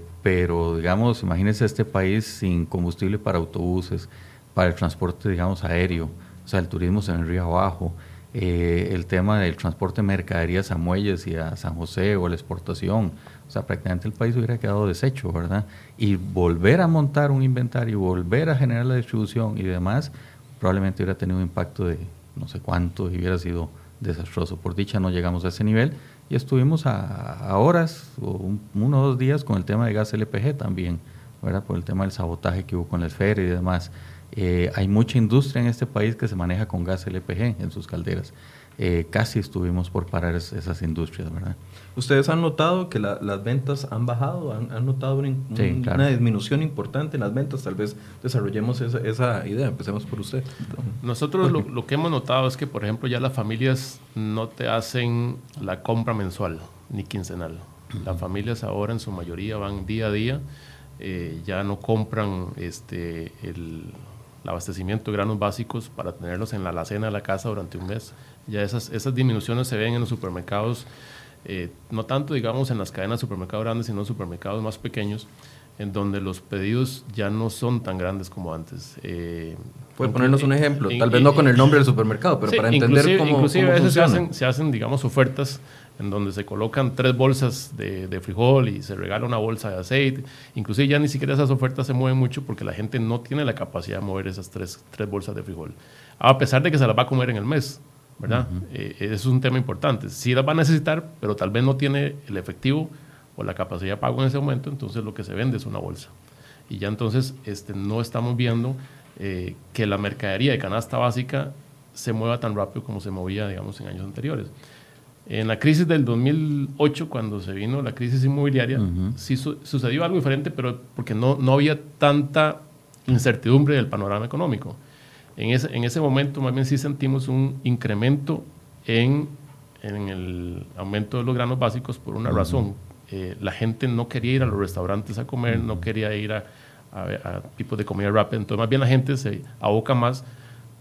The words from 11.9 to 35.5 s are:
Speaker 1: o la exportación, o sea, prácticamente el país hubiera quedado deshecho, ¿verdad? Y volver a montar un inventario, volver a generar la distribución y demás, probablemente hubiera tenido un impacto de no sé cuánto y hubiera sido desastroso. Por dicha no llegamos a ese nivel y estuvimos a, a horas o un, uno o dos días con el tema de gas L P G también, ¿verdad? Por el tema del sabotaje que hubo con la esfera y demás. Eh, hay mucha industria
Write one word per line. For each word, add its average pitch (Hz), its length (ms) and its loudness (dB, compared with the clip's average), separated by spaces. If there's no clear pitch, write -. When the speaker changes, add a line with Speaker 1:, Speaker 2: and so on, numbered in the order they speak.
Speaker 1:
o 87 120 0
la 87 60 0
exportación, 87 800 -2
o - 40 -20
sea, 104 160 -4
prácticamente 90 400 -4
el 107 60 -4
país 117 240 0
hubiera 117 220 0
quedado 104 280 0
deshecho, 101 460 -2
¿verdad? 87 320 -2
Y 101 200 2
volver 92 680 4
a 170 40 4
montar 147 440 4
un 135 120 4
inventario, 123 560 2
volver 92 520 2
a 147 60 4
generar 123 280 2
la 127 120 2
distribución 110 600 0
y 98 60 -4
demás, 95 500 0
probablemente 95 440 2
hubiera 92 140 0
tenido 92 220 0
un 92 60 0
impacto 90 420 -2
de 82 120 0
no - 120 -8
sé 92 120 -10
cuánto 90 500 -2
y 90 60 -4
hubiera 90 220 0
sido 85 320 -4
desastroso. 87 580 -4
Por 87 160 -6
dicha 98 260 -2
no 92 80 2
llegamos 90 380 0
a - 20 -2
ese 90 160 -2
nivel 113 300 4
y 139 60 -2
estuvimos 135 500 2
a, 98 640 -4
a 95 80 2
horas 165 540 4
o 98 120 -4
un, 98 280 -4
uno 135 280 4
o 139 40 4
dos 127 120 2
días 139 240 2
con 107 140 0
el 90 80 0
tema 113 220 2
de 107 80 2
gas 107 180 0
L 107 140 0
P 101 160 -2
G 143 120 2
también, 92 460 -2
¿verdad? 95 240 -2
Por 92 140 -2
el 87 60 -4
tema 95 200 0
del 95 80 -2
sabotaje 90 520 -2
que - 120 -4
hubo 85 100 -2
con 87 140 -2
la 82 60 0
esfera 98 360 2
y 90 40 2
demás. 90 440 0
Eh, 90 420 2
hay 95 140 2
mucha 110 300 4
industria 123 440 4